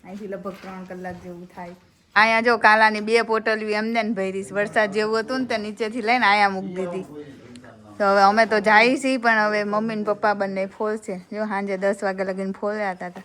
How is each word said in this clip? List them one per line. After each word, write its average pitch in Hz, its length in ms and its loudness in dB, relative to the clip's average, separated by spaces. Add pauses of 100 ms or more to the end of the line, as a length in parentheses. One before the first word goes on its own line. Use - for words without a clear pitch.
અહીંથી 202 220 -12
લગભગ 190 340 -10
ત્રણ 185 240 -14
કલાક 180 380 -12
જેવું 180 240 -16
થાય. 180 280 -16 (400)
અહીંયા 220 260 4
જો 233 160 4
કાલાની 214 440 6
બે 226 220 2
પોટલીઓ 220 540 -2
એમને 220 260 -2
ને 220 100 -2
ભરી 190 300 -4
છે. 190 100 -12
વરસાદ 208 380 0
જેવું 214 280 0
હતું 262 220 -4
ને 247 60 -4
તે 233 100 -4
નીચેથી 214 440 -6
લઈને 233 240 0
અહીંયા 202 240 4
મૂકી 190 260 -6
દીધી. 185 300 -6 (920)
તો 208 80 0
હવે 196 180 6
અમે 214 220 6
તો 214 140 2
જઈએ 220 400 6
છીએ, 262 180 0
પણ 220 280 2
હવે 208 180 0
મમ્મી 214 320 -2
ને 208 80 -6
પપ્પા 208 320 0
બંને 196 320 -4
ફોલ 214 300 -6
છે. 208 180 -10 (160)
જો 214 160 -6
સાંજે 196 300 -4
દસ 196 260 -2
વાગ્યા 190 280 -4
લગીને 190 280 -6
ફોલ્યા 208 340 -4
હતા 180 180 -10 (140)